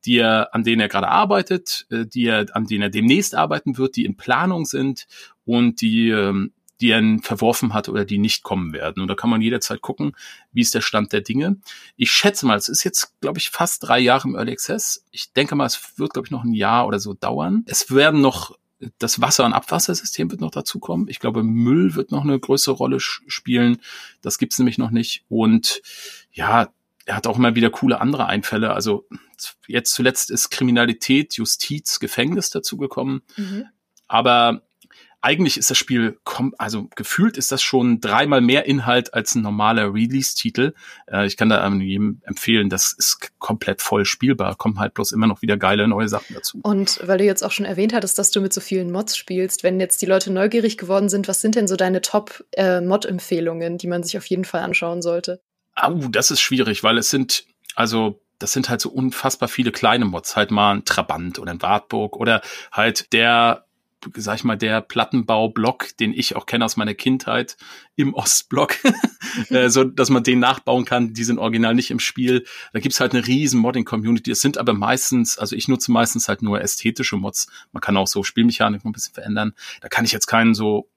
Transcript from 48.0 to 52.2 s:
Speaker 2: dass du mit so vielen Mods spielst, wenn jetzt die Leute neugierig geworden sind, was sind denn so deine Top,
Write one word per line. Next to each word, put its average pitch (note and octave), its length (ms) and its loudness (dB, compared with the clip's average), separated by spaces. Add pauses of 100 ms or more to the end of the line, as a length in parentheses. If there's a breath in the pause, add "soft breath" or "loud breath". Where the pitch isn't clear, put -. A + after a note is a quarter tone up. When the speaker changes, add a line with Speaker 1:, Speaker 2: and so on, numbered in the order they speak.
Speaker 2:
dass F#3+ 100 2
du G3+ 120 0
mit F#3+ 120 -2
so G3 80 -4
vielen F3+ 300 -4
Mods G#3 260 -4
spielst, F#3 460 -4
wenn F#3 160 2
jetzt F#3 240 0
die - 20 -2
Leute F#3+ 260 2
neugierig G#3+ 460 2
geworden G3 320 0
sind, G3 180 0
was F#3+ 140 -2
sind A3 140 2
denn G#3+ 120 2
so F#3 80 0
deine F#3 260 2
Top, - 500 -6